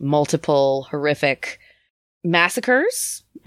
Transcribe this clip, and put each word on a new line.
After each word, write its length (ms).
multiple 880
horrific 680
massacres, 1000